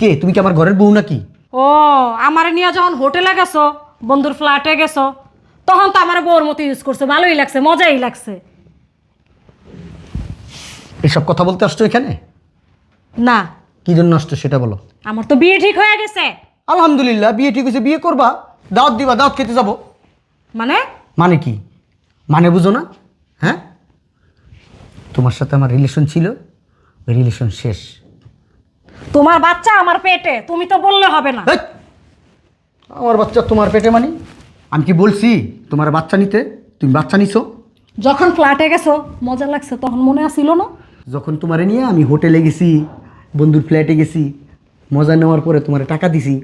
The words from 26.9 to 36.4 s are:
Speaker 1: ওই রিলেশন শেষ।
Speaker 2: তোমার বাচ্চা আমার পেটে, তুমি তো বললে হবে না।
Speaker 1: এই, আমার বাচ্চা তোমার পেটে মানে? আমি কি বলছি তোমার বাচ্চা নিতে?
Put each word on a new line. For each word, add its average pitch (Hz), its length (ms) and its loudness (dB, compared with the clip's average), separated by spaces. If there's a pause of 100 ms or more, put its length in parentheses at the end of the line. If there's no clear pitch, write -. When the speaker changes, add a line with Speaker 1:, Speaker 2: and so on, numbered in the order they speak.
Speaker 1:
ওই 120 140 -2
রিলেশন 120 280 -2 (120)
শেষ। 107 180 -6 (1400)
Speaker 2:
তোমার 320 320 4
বাচ্চা 349 260 0 (100)
আমার 349 220 0
পেটে, 359 300 0 (140)
তুমি 339 240 -4
তো 381 40 4 (100)
বললে 392 280 2
হবে 269 240 0
না। 190 40 -8 (100)
Speaker 1:
এই, - 60 0 (1400)
আমার 233 200 2
বাচ্চা 226 200 0 (100)
তোমার 208 240 2
পেটে 214 220 2
মানে? 247 120 0 (680)
আমি 147 140 2
কি 185 40 2 (100)
বলছি 208 260 2 (420)
তোমার 151 260 0
বাচ্চা 160 260 -2
নিতে? 202 160 -2 (400)